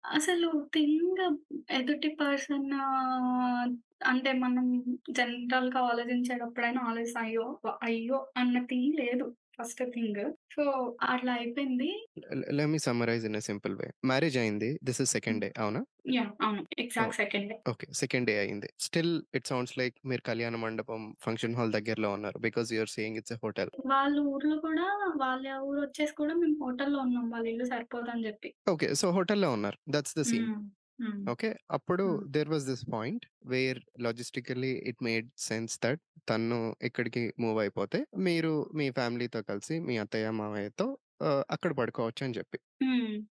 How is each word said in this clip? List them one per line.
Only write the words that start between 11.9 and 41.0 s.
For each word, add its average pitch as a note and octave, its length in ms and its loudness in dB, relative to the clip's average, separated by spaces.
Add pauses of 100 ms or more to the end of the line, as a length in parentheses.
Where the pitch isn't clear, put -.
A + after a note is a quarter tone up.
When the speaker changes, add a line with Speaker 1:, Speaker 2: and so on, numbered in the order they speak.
Speaker 2:
le-, - 240 -10
le-, - 120 -2
let D3 180 2
me D#3 100 2
summarize A#2 460 2
in G#2+ 120 0
a G#2+ 60 -2
simple G2+ 340 -4
way. - 140 -6 (140)
మ్యారేజ్ C3 340 4
అయింది. A2 320 2 (100)
this C3 200 -2
is C3 100 2
second A2+ 200 0
Speaker 1:
హ్మ్. A2+ 100 2
Speaker 2:
day G2+ 160 -2
అవునా? A2+ 260 0 (280)
Speaker 1:
యా! B3 160 2 (120)
అవును. G#3 260 0 (320)
Speaker 2:
ఓహ్! A3+ 160 0
Speaker 1:
exact - 40 -8
సెకండ్ G3+ 320 -2
డే. G#3+ 100 -8 (100)
Speaker 2:
ఓకే. - 260 -4
సెకండ్ B2+ 340 0
డే G#2+ 100 2
అయింది. G2+ 400 -2
still E3+ 340 0 (180)
it C3 160 -4
sounds B2+ 280 -2
like B2+ 300 -2
మీరు B2+ 200 -2
కళ్యాణ A#2 340 -2
మండపం, A2+ 460 -4 (180)
ఫంక్షన్ A2+ 340 -2
హాల్ A2+ 180 2
దగ్గరలో G#2+ 380 0
ఉన్నారు. G2+ 280 -4
because A2+ 300 0
you A2 120 0
are G#2+ 100 -2
saying A2 240 -4
it's A2 160 -8
a A#2 80 -6
hotel. G#2 300 -2 (140)
Speaker 1:
వాళ్ళ C4+ 320 2 (100)
ఊర్లో C#4+ 340 2
కూడా D#4+ 260 0 (300)
వాళ్ళ C4 300 -2 (180)
ఊరొచ్చేసి C#4+ 500 -2
కూడా D4+ 220 0
మేము D#4 240 4
హోటల్‌లో C#4 420 0
ఉన్నాం. B3 280 0
వాళ్ళ A#3 180 -4
ఇల్లు A#3 200 -2
సరిపోదని A#3+ 580 -4
చెప్పి. - 260 -8 (160)
Speaker 2:
ఓకే. D#3 240 2
so F#3 200 2
హోటల్‌లో F#3+ 400 4
ఉన్నారు. G#2 340 0
that's D3 280 0
the D3+ 120 0
scene. A3+ 220 2
Speaker 1:
హ్మ్. G#3+ 100 -2 (380)
హ్మ్. G#3 320 -4
Speaker 2:
ఓకే. - 220 -2 (200)
అప్పుడు F3+ 360 0
Speaker 1:
హ్మ్. G#3 220 2
Speaker 2:
there D3 200 2
was D3+ 160 0
this C3 220 -2
point A#2+ 360 -4 (220)
where B2+ 340 0 (200)
logistically A#2+ 840 -2
it B2+ 180 -6
made A2+ 280 0 (120)
sense A2+ 380 -2
that C3 220 0 (280)
తను A2+ 300 2 (260)
ఇక్కడికి A#2+ 400 -2 (140)
మూవ్ A2 220 2
అయిపోతే G2+ 400 0 (220)
మీరు E3 320 2 (200)
మీ D3 180 0
ఫ్యామిలీతో A#2+ 520 0
కలిసి G2+ 380 -4
మీ B2+ 180 -2
అత్తయ్య, A2 340 0
మామయ్యతో G#2+ 540 -2 (340)